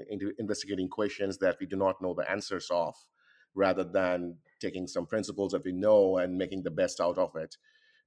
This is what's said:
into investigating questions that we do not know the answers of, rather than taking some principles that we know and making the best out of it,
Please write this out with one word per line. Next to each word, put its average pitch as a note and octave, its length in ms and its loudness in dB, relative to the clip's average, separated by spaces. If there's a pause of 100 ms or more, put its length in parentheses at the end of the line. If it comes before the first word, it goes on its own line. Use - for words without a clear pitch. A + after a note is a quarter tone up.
into G2+ 300 -6
investigating G2 500 -4
questions G2 500 -2
that F#2 220 2
we F#2+ 60 -6
do G2 100 -8
not F#2+ 240 0
know F2+ 140 -2
the F2+ 160 -2
answers G2 400 -6
of, E2+ 240 0 (600)
rather F#2+ 300 2
than F2+ 520 0 (240)
taking F#2 260 -6
some E2+ 200 -4
principles G2 460 -2
that F2 120 -2
we F2+ 80 -4
know F#2+ 460 6
and F2+ 200 0
making F#2 240 -4
the F2 80 -4
best F2 300 0
out F2 180 2
of F2+ 160 0
it, D#2+ 220 -8 (500)